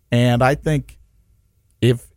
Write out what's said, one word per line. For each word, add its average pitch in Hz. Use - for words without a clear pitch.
And 120
I 131
think 147
if, 127